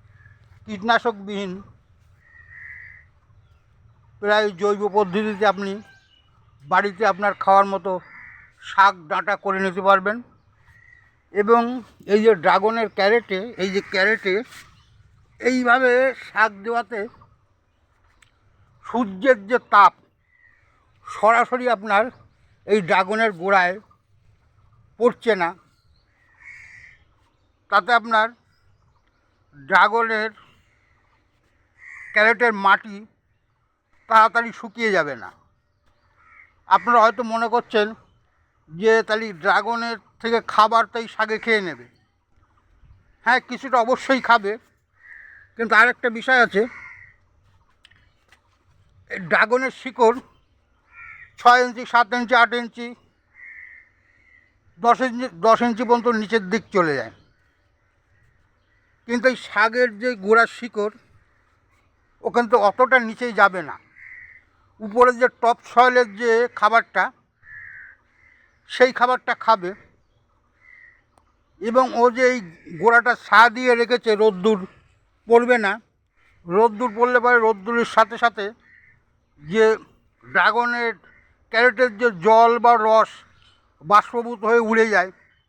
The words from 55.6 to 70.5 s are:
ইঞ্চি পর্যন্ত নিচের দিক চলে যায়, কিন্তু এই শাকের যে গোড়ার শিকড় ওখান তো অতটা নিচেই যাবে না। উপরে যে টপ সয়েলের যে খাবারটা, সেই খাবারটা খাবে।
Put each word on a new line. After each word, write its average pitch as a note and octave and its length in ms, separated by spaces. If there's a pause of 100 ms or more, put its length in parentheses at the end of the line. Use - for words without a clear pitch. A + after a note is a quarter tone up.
ইঞ্চি A#3+ 220
পর্যন্ত A#3 240 (120)
নিচের G#3+ 300
দিক G#3 220
চলে E3 240
যায়, A2+ 180 (1900)
কিন্তু A#3+ 220
এই A#3+ 140
শাকের A3+ 460 (100)
যে B3 160
গোড়ার G#3 400
শিকড় G#3+ 400 (1300)
ওখান A#3 260
তো A#3+ 120
অতটা B3 380
নিচেই A3+ 340
যাবে F#3 300
না। B2 120 (1080)
উপরে A#3+ 360
যে B3 100 (120)
টপ A#3 260
সয়েলের B3 500
যে A#3 160 (240)
খাবারটা, G#3+ 480 (1700)
সেই B3+ 240
খাবারটা B3 460
খাবে। F#3+ 320 (1900)